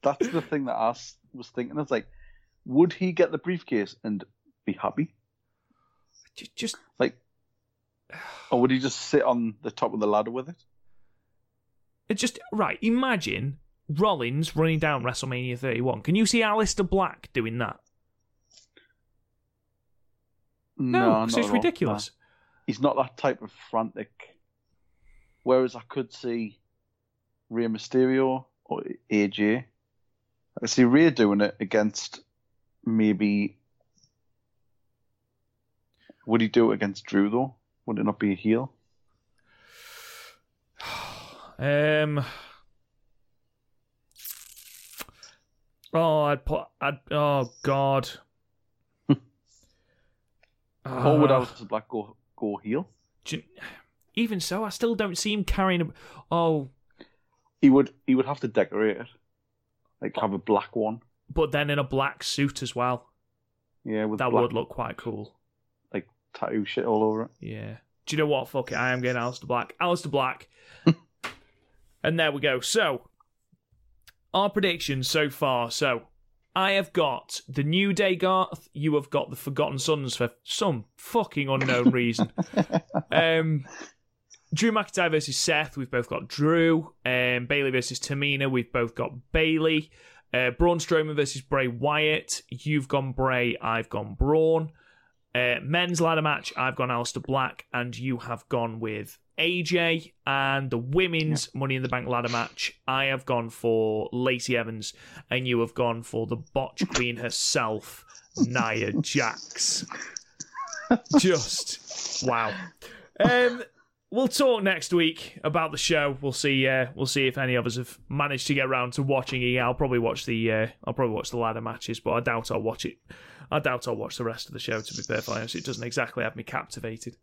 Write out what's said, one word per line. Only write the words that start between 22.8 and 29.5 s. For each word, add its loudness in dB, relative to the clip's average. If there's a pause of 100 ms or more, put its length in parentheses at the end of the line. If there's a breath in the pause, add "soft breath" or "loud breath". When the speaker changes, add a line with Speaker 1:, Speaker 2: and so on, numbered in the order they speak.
Speaker 1:
not 2
that -2
type -2
of -16 (200)
frantic. -6 (1040)
Whereas 2
I -12
could -6
see -6 (920)
Rey -2
Mysterio 0 (200)
or -8 (260)
A 4
J. 2 (1000)